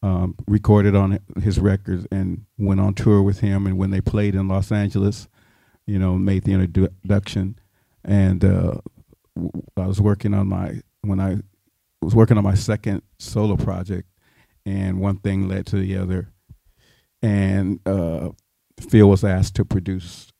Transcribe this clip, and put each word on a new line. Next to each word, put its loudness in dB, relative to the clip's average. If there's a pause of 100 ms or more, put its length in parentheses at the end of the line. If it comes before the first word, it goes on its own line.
um, 0 (120)
recorded 4
on 2 (220)
his 0
records 0
and -6 (120)
went 0
on 0
tour 2
with 0
him. 0
And -2
when 0
they -2
played 0
in -2
Los -2
Angeles, -2 (600)
you -2
know, 0
made 0
the 0
introduction. -2 (460)
And, 2
uh, 2 (600)
w-, -8 (140)
I -4
was -4
working 2
on 0
my, -6 (200)
when -2
I -2 (640)
was -2
working 6
on 0
my 2
second -2 (160)
solo -4
project, -6 (580)
and -4
one -2
thing -4
led -6
to -4
the -4
other. -6 (960)
And, 0
uh, -4 (500)
Phil 8
was 4
asked -2
to 0
produce -8